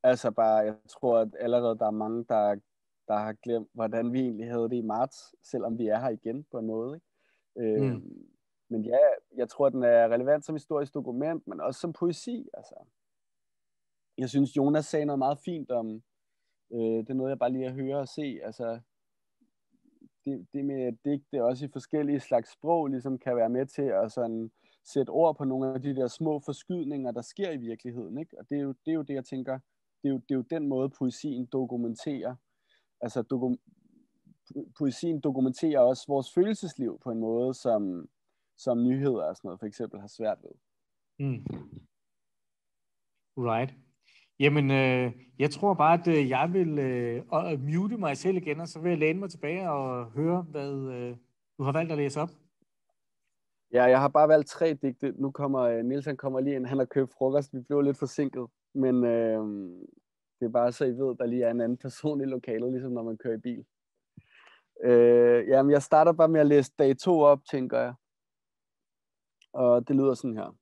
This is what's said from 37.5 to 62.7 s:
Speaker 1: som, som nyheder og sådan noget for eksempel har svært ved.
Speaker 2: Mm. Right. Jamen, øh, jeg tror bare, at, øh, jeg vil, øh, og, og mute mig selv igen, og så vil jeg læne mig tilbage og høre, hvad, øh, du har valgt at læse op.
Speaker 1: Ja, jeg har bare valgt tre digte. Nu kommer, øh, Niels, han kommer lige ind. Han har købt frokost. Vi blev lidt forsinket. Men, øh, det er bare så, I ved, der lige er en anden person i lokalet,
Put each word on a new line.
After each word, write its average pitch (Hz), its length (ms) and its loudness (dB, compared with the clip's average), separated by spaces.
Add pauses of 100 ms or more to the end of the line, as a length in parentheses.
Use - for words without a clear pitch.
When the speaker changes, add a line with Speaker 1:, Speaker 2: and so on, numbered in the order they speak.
Speaker 1:
som, 101 540 -2 (480)
som 120 260 0
nyheder 127 400 2
og 80 140 -4
sådan - 120 -12
noget 92 120 -12
for 110 60 -8
eksempel 104 340 -10
har 101 60 -16
svært 107 360 -6
ved. - 80 -20 (680)
Speaker 2:
Mm. 131 280 -4 (1900)
Right. 120 380 -2 (640)
Jamen, 143 300 4
øh, 127 420 2 (260)
jeg 143 120 2
tror 196 240 0
bare, 165 260 4
at, 170 80 -2
øh, 151 200 4
jeg 139 240 0
vil, 165 260 0
øh, 123 500 -2
og, 156 120 0
og 170 180 -4
mute 175 380 -2
mig 156 200 -4
selv 190 200 -2
igen, 160 240 -4
og 170 80 -10
så 165 120 -14
vil 170 100 0
jeg 170 80 0
læne 160 220 2
mig 196 100 -8
tilbage 170 400 -6
og 127 400 -4
høre, 165 320 0
hvad, 147 300 -8
øh, 123 440 -8 (420)
du 143 40 -4
har 135 100 -2
valgt 160 200 -2
at 147 60 -2
læse 143 220 -2
op. 165 80 -2 (1400)
Speaker 1:
Ja, 123 120 6
jeg 127 160 8
har 139 80 2
bare 151 200 6
valgt 151 200 6
tre 165 260 0
digte. 135 380 -4
Nu 135 180 -4
kommer, 139 300 -2
øh, 120 240 2
Niels, 135 220 -2
han 147 100 -4
kommer 135 240 -4
lige 139 160 0
ind. 127 100 -4
Han 135 120 -2
har 131 60 4
købt 131 280 0
frokost. 139 420 0
Vi 131 60 -6
blev 143 200 0
lidt 139 160 2
forsinket. 131 500 -4 (280)
Men, 127 300 2
øh, 113 360 2 (1000)
det 123 60 -2
er 113 60 -2
bare 120 200 2
så, 147 120 -4
I 131 60 2
ved, 123 260 -2
der 123 100 -4
lige 123 180 0
er 117 60 4
en 120 100 -2
anden 120 180 -2
person 143 420 -6
i 135 40 -2
lokalet, 127 480 -4